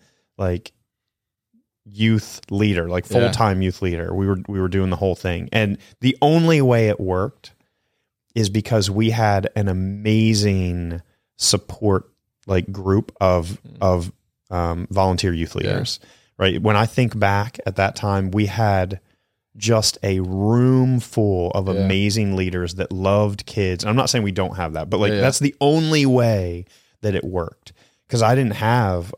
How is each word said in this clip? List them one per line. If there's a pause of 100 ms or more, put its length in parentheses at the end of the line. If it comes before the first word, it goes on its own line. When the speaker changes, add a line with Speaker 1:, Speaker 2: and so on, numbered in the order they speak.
(380)
Speaker 1:
like, (1120)
youth (100)
leader,
like,
Speaker 2:
Yeah.
Speaker 1:
full-time
youth
leader.
We
were,
we
were
doing
the
whole
thing.
And (240)
the
only
way
it
worked (840)
is
because
we
had
an
amazing (360)
support, (380)
like,
group
of,
Speaker 2:
Mm.
Speaker 1:
of, (380)
um,
volunteer
youth
Speaker 2:
Yeah. (100)
Speaker 1:
leaders, (380)
right?
When
I
think
back
at
that
time,
we
had (580)
just
a
room
full
of
Speaker 2:
Yeah. (100)
Speaker 1:
amazing
leaders
that
loved
kids.
And
I'm
not
saying
we
don't
have
that,
but,
like,
Speaker 2:
Yeah,
yeah.
Speaker 1:
that's
the
only
way (360)
that
it
worked. (360)
'Cause
I
didn't
have